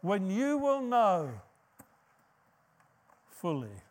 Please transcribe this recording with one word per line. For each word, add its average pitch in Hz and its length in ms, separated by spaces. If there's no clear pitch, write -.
when 190 300
you 277 260
will 277 240
know 190 600
fully. 123 640